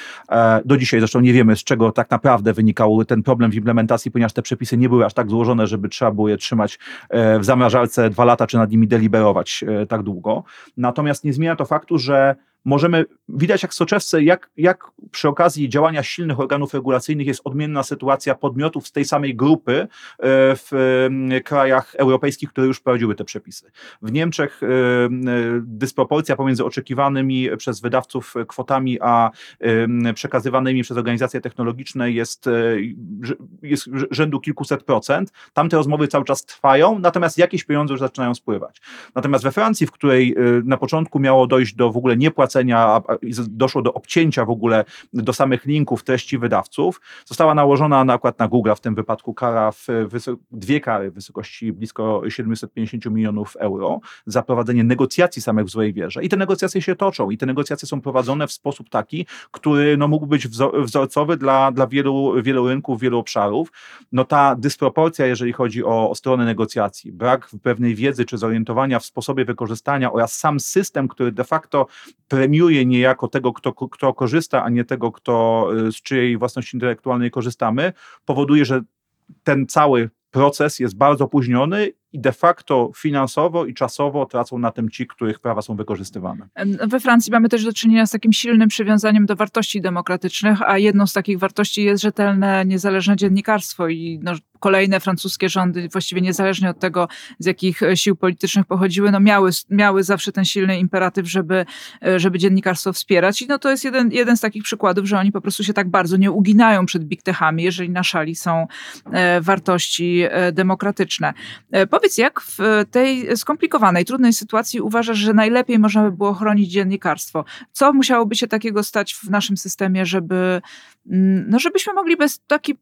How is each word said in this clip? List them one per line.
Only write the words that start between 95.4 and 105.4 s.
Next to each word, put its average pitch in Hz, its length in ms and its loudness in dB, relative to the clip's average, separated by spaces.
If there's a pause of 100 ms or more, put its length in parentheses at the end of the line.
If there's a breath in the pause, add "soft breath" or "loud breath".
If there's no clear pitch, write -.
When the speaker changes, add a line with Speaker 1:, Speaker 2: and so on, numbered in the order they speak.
Speaker 2:
rządy, 175 440 -2
właściwie 180 280 -4
niezależnie 185 500 0
od 170 80 -8
tego, 175 300 0 (300 loud breath)
z 165 80 -10
jakich, 185 360 0
e, 185 140 4
sił 190 200 0
politycznych 185 500 0
pochodziły, 190 440 0
no, 196 100 2
miały, 202 300 6 (200)
miały 202 320 4
zawsze 190 300 -2
ten 190 120 -2
silny 190 340 0
imperatyw, 185 480 -2
żeby, 180 400 -2 (400 loud breath)
e, 185 140 2
żeby 180 180 2
dziennikarstwo 190 540 2
wspierać. 190 500 2
I, 247 40 -12
no, 277 120 -2
to 277 120 0
jest 269 140 -2
jeden, 254 280 0
jeden 240 240 2
z - 40 -6
takich 214 220 -4
przykładów, 196 440 0
że 202 120 0
oni 196 140 2
po 202 80 -6